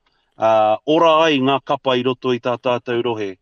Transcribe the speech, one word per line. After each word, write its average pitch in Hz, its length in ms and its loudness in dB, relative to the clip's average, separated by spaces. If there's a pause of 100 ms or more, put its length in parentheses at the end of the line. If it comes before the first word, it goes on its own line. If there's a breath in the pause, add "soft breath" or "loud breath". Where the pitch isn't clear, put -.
(380)
ah, 110 480 2
ora 160 240 4 (160)
ai 151 180 0
ngā 135 220 0
kapa 131 340 -2
i 123 80 -4
roto 131 240 -4
i 120 80 -2
tā 123 160 -4
tātou 120 480 -4
rohe. 107 380 -6